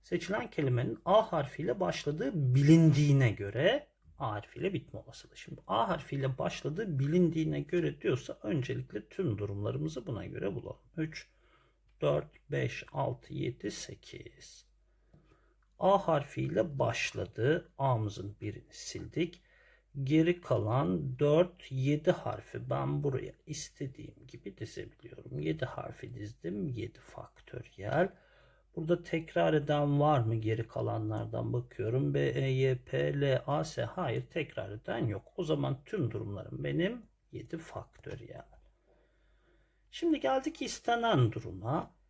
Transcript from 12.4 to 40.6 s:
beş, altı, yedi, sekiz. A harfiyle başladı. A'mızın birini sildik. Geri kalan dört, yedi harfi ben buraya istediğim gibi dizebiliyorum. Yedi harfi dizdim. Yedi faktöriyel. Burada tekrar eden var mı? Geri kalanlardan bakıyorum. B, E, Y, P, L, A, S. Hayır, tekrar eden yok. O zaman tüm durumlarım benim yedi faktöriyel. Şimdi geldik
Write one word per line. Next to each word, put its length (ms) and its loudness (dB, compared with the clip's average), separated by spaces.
beş, 420 -2
altı, 420 -4
yedi, 360 -4
sekiz. 960 -16
A 300 4
harfiyle 680 0
başladı. 1000 0
A'mızın 640 0
birini 320 -10
sildik. 680 -6
Geri 360 4
kalan 800 0
dört, 540 2
yedi 380 2
harfi 600 -4
ben 320 0
buraya 300 -4
istediğim 800 -12
gibi 320 -16
dizebiliyorum. 800 -12
Yedi 260 -2
harfi 500 -10
dizdim. 540 -6
Yedi 300 -6
faktöriyel. 1120 -6
Burada 260 0
tekrar 520 0
eden 460 2
var 200 6
mı? 140 2
Geri 340 -2
kalanlardan 840 -4
bakıyorum. 600 -2
B, 60 2
E, 300 0
Y, 340 2
P, 360 0
L, 260 2
A, 180 0
S. 200 -4
Hayır, 460 -4
tekrar 400 -6
eden 360 -4
yok. 300 -6
O 80 -4
zaman 400 -2
tüm 260 -2
durumlarım 540 -8
benim 380 -2
yedi 260 -10
faktöriyel. 880 -14
Şimdi 300 2
geldik 420 0